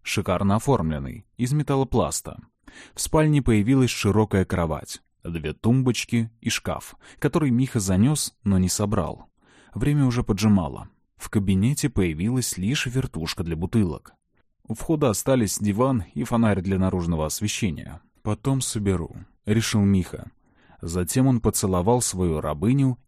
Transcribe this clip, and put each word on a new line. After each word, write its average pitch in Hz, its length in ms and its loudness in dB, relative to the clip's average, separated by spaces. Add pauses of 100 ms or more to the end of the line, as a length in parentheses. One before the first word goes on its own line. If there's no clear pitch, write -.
шикарно 98 540 0
оформленный, 80 720 -2 (100)
из 123 160 -2
металлопласта. 135 880 -2 (540)
В - 60 -10
спальне 151 420 2
появилась 120 480 4
широкая 104 520 2
кровать, 82 600 -4 (200)
две 80 300 -6
тумбочки 120 800 0 (100)
и - 80 -6
шкаф, - 460 -6 (240)
который 151 320 0
Миха 123 280 0
занес, 101 640 2
но 98 140 2
не 92 120 4
собрал. 101 600 -4 (460)
Время 147 300 2
уже 123 180 0
поджимало. 92 680 2 (280)
В - 120 -14
кабинете 101 600 2
появилась 98 680 -2
лишь 107 280 -2
вертушка 120 580 -4
для 82 140 -4
бутылок. 87 560 -2 (540)
У - 60 -6
входа 151 360 0
остались 113 500 0
диван 104 540 0
и - 100 -4
фонарь 113 380 2
для 95 180 0
наружного 87 460 0
освещения. 90 760 -6 (220)
«Потом 131 380 -2
соберу», 98 560 -2 (280)
решил 110 360 2
Миха. 98 500 2 (500)
Затем 90 460 0
он 123 140 4
поцеловал 98 600 2
свою 90 400 0
рабыню 117 560 0 (100)